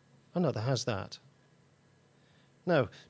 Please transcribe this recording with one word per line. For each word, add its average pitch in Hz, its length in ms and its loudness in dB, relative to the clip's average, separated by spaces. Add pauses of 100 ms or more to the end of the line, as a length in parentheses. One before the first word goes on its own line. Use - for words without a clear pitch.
(360)
another 131 260 0
has 123 240 0
that. 104 320 -4 (1500)
Now, 151 240 4 (200)